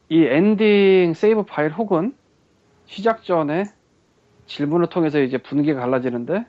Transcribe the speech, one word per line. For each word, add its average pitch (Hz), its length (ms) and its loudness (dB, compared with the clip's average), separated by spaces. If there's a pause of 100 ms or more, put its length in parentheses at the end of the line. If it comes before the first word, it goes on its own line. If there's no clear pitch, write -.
이 160 140 4
엔딩 190 920 4
세이브 214 280 2
파일 151 280 -4
혹은 196 440 -2 (720)
시작 220 380 -4
전에 165 400 -2 (840)
질문을 165 420 -2
통해서 156 320 -2
이제 131 200 -2
분기가 143 400 -2
갈라지는데 127 680 -4